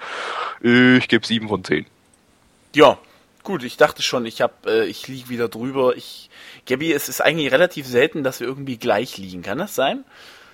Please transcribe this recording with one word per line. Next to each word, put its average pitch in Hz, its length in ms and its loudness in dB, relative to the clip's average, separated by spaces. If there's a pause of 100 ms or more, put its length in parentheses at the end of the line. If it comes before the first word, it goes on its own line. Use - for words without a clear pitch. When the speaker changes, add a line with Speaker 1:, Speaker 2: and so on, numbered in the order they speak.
(600)
Speaker 1:
Ich 123 460 6
geb 113 180 2
sieben 110 240 -4
von 92 140 -4
zehn. - 240 -4 (880)
Speaker 2:
Ja, 135 240 6 (460)
gut, 170 180 -6
ich 123 140 -12
dachte - 260 2
schon, 123 240 -2
ich 113 160 -4
hab, - 240 -2
äh, 220 200 2
ich - 200 -10
lieg 127 220 -14
wieder 117 200 -4
drüber. 127 480 -2
Ich, - 320 -18 (380)
Gabi, 151 260 0
es 143 160 -2
ist - 120 -6
eigentlich 143 320 2
relativ 151 340 2
selten, 135 380 2
dass - 160 -6
wir 120 80 -6
irgendwie 135 280 -8
gleich 113 420 -2
liegen. 90 240 -12
Kann 98 160 -6
das 202 180 -8
sein? 190 280 -2 (500)